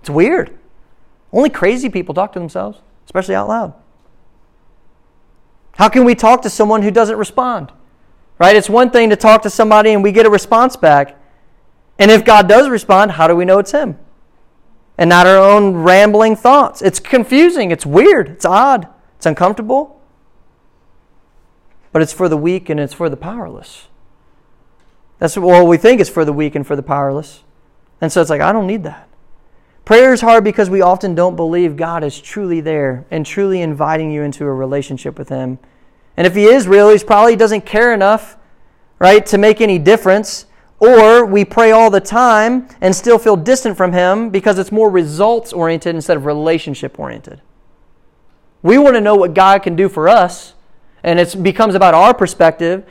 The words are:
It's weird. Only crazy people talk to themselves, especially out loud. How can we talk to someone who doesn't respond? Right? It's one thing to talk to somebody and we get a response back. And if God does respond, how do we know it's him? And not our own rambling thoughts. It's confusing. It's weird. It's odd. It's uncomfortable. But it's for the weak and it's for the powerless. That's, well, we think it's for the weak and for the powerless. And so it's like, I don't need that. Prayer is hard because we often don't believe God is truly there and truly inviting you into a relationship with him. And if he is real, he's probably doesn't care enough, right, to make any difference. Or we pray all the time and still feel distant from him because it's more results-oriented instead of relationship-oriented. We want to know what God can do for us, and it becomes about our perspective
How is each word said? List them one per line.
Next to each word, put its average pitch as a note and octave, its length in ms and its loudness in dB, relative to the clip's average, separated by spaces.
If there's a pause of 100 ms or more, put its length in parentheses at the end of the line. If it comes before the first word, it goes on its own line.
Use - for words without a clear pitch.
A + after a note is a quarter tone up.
It's - 80 -16
weird. F#3+ 500 -4 (720)
Only A#3+ 200 0
crazy B3 400 -4
people F3+ 240 -10
talk G3 180 -6
to - 60 -14
themselves, F#3 400 -12 (260)
especially F#3+ 300 -8
out G3+ 140 -6
loud. G#3+ 260 -8 (2000)
How G#3 140 2
can B3+ 140 2
we A#3+ 100 4
talk A#3+ 280 2
to A3 80 -6
someone G#3+ 320 0
who G3+ 80 -2
doesn't A3 280 0
respond? G#3+ 520 -6 (680)
Right? F#3+ 180 4
It's G3 140 -2
one A#3+ 200 2
thing A#3 200 0
to G#3 60 0
talk A3 260 4
to G#3+ 80 -6
somebody G#3+ 420 2
and G#3 100 0
we G3+ 80 0
get A3 140 2
a A3 60 4
response A3+ 440 0
back. C#3+ 460 0 (800)
And G3+ 120 4
if A3 140 4
God G#3 240 4
does B3 220 4
respond, G3+ 420 0
how D#3+ 160 0
do E3+ 80 2
we F3 80 -2
know F#3 140 2
it's G3+ 140 -4
him? C4 260 -6 (1000)
And E3+ 140 0
not F3 160 4
our F#3+ 100 6
own G3 400 4
rambling G#3 580 2
thoughts. B3+ 460 0
It's F#3+ 180 -4
confusing. C4 720 0
It's E3 140 -6
weird. G3 460 2
It's - 160 -10
odd. G#3 420 0 (280)
It's - 100 -10
uncomfortable. G#3+ 760 -4 (1900)
But D#3+ 80 -2
it's D#3 120 -4
for F#3 160 -4
the D#3 100 -4
weak F3+ 320 -6
and D3+ 100 -6
it's C#3 140 -10
for E3+ 160 -6
the C3+ 80 -12
powerless. - 720 -18 (1300)
That's, E3 180 -6
well, F3+ 300 4
we E3+ 100 4
think A3+ 240 2
it's E3+ 80 0
for E3 160 -4
the D3+ 80 -4
weak D3 220 -6
and C#3+ 120 -8
for D3+ 80 -6
the C#3 80 -8
powerless. C#3+ 600 -8 (580)
And D#3+ 100 -6
so F3 120 0
it's D3+ 80 -2
like, D3 100 -2
I D#3+ 120 -2
don't G#3+ 140 -4
need G3 180 -8
that. D3+ 240 -18 (800)
Prayer B3+ 260 4
is A#3+ 80 -2
hard A3+ 240 2
because G3+ 260 -2
we F#3+ 120 -2
often F#3 340 -2
don't F3 180 -2
believe E3+ 420 -4
God E3 280 -8
is C#3+ 160 -12
truly F3+ 400 -8
there C#3+ 500 -6
and D#3 160 -8
truly F#3+ 340 -4
inviting D#3 520 -6
you D3 100 -8
into D3 220 -10
a C#3 80 -6
relationship C3+ 640 -10
with C#3 120 -18
him. C3 280 -10 (580)
And E3+ 120 -2
if F3 80 -4
he G#3 80 0
is A3+ 240 4
real, G3+ 220 6
he's G#3+ 120 4
probably A3 320 2
doesn't G#3+ 280 -2
care A#3 300 0
enough, G#3 440 -2 (640)
right, G3+ 260 4
to G3+ 120 -2
make G#3+ 220 2
any G3+ 180 0
difference. G3 680 -2 (320)
Or A3+ 480 6
we G3+ 180 0
pray A3+ 280 2
all A3+ 180 4
the G3 100 0
time A#3 680 -2 (120)
and F#3 140 0
still A#3 240 2
feel A3+ 180 0
distant A3 400 -4
from F3+ 160 -2
him F#3+ 380 -2
because G3 300 -2
it's F#3+ 100 -8
more G#3+ 200 0
results-oriented E3+ 1080 -4
instead D#3+ 200 -4
of C#3 80 -10
relationship-oriented. D3+ 1160 -8 (1200)
We G#3 160 2
want C#4+ 160 4
to A3+ 60 0
know G#3 160 2
what F3+ 180 0
God F#3+ 280 2
can E3+ 120 -6
do F#3+ 140 -2
for D#3+ 200 -2
us, F#3+ 460 0 (480)
and E3+ 160 -2
it F3 240 -4
becomes F#3+ 320 -2
about F#3 200 2
our G3 200 4
perspective F3 760 -2